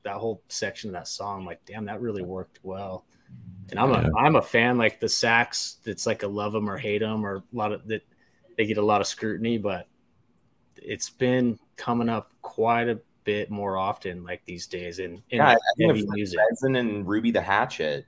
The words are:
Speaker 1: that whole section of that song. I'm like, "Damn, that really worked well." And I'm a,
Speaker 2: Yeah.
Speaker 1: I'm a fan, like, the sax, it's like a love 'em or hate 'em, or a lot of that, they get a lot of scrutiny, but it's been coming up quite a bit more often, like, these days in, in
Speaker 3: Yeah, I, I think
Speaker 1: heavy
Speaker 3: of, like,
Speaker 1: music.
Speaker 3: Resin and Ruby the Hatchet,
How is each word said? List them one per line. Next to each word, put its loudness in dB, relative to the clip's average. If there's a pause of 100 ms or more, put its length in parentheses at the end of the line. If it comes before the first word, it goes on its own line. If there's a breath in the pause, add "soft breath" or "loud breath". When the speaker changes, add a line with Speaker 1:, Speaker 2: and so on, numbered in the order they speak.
Speaker 1:
that -6
whole -6
section -8
of -8
that -10
song. -8
I'm -10
like, -14
"Damn, -10
that -8
really -4
worked -10
well." -10 (680 loud breath)
And -2
I'm 6
a, 4
Speaker 2:
Yeah. 4 (100)
Speaker 1:
I'm 6
a 8
fan, 4
like, 2
the 0
sax, 2
it's -8
like 0
a -4
love -4
'em 0
or -6
hate -2
'em, -2
or -4
a -10
lot -2
of -8
that, -6 (520)
they 2
get 0
a 2
lot 6
of 0
scrutiny, -2
but -4 (920)
it's -8
been 2 (180)
coming -2
up -2 (120)
quite 2
a -2 (240)
bit -2
more -2
often, -4
like, -10
these -12
days -8
in, -6 (180)
in 0
Speaker 3:
Yeah, 6
I, 8
I 10 (200)
think 4
Speaker 1:
heavy 4
Speaker 3:
of, -2
like, -4
Speaker 1:
music. -2 (120)
Speaker 3:
Resin 0
and -2
Ruby 0
the 0
Hatchet, 0